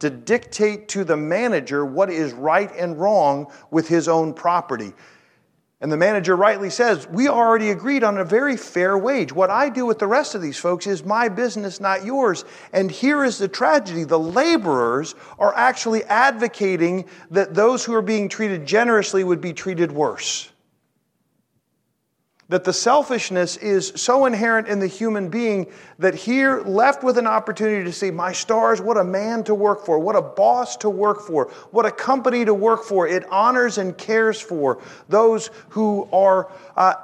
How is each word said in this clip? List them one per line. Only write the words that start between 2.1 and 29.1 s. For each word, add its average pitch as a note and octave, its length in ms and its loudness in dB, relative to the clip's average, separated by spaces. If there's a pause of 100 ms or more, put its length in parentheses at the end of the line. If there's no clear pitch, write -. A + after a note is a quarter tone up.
is D#3 240 -4
right D#3 420 0
and E3+ 240 -6
wrong D3 500 2 (200)
with D#3+ 180 0
his E3 180 2
own D#3+ 280 2
property. D#3+ 580 -2 (880)
And D3 100 -6
the D3+ 60 -2
manager F#3 400 2
rightly G3+ 320 2
says, G#3+ 400 0
"We G3+ 180 0
already A3+ 440 2
agreed A#3 340 0
on G3+ 140 2
a F#3+ 60 -2
very A#3+ 340 0
fair F#3+ 400 0
wage. G3+ 340 -2
What F#3 160 2
I B3+ 220 2
do B3 160 -4
with A3 120 0
the G#3 80 0
rest C4 280 0
of F#3+ 80 -6
these C#3+ 160 -8
folks F3 280 -2
is F#3 160 -4
my G#3+ 280 0
business, G#3 500 -4
not F#3+ 240 -2
yours." A#3+ 400 -2 (260)
And F#3+ 200 0
here C#4 340 0
is A#3+ 140 0
the G3 100 -2
tragedy. G3+ 560 0
The D#3+ 140 2
laborers E3 960 0 (240)
are - 160 2
actually A#3 500 0
advocating G3+ 1040 0 (240)
that F3+ 240 0
those A3+ 320 2
who A#3 80 -4
are A3 80 2
being G#3 260 -2
treated F#3+ 380 -4
generously G3+ 580 2
would F3 160 0
be E3+ 140 -8
treated F3 360 -2
worse. C#3 600 -4 (2000)
That F3+ 140 0
the F#3 100 0
selfishness A#3 840 0
is G3 400 -2
so C4 300 2
inherent A3+ 420 0
in G#3 100 -2
the F#3+ 80 -2
human G3+ 440 -4
being G#3 420 -4 (260)
that F3+ 160 2
here, C4 460 0
left A3+ 420 2
with B3+ 140 2
an A#3 100 0
opportunity G#3+ 580 -2
to F3 80 -6
see, F#3+ 180 -4
"My F3 220 -6
stars, A3+ 500 0
what A3 160 0
a F#3 40 4
man G#3 420 -2